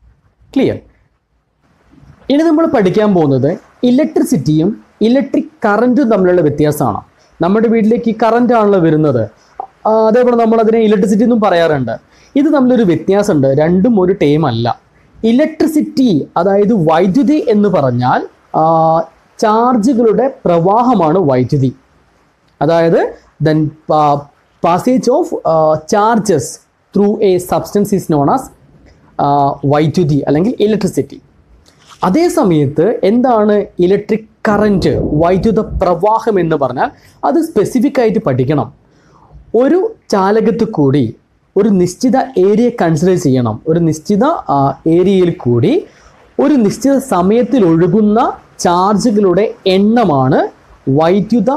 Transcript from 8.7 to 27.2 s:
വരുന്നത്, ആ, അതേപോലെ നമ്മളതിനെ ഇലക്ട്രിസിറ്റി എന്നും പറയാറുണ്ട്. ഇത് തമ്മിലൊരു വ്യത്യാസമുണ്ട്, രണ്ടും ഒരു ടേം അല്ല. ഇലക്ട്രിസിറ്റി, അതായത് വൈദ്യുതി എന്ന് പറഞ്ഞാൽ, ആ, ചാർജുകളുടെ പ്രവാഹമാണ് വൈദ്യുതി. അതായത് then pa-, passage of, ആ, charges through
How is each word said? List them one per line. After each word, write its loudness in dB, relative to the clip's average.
വരുന്നത്, 0
ആ, 2
അതേപോലെ 2
നമ്മളതിനെ 2
ഇലക്ട്രിസിറ്റി 2
എന്നും 2
പറയാറുണ്ട്. 0
ഇത് 2
തമ്മിലൊരു 2
വ്യത്യാസമുണ്ട്, 0
രണ്ടും 2
ഒരു 0
ടേം 2
അല്ല. -4
ഇലക്ട്രിസിറ്റി, 0
അതായത് 2
വൈദ്യുതി 2
എന്ന് 2
പറഞ്ഞാൽ, -2
ആ, 0
ചാർജുകളുടെ 0
പ്രവാഹമാണ് 2
വൈദ്യുതി. 0
അതായത് 0
then 0
pa-, -2
passage 0
of, -2
ആ, 2
charges -2
through 0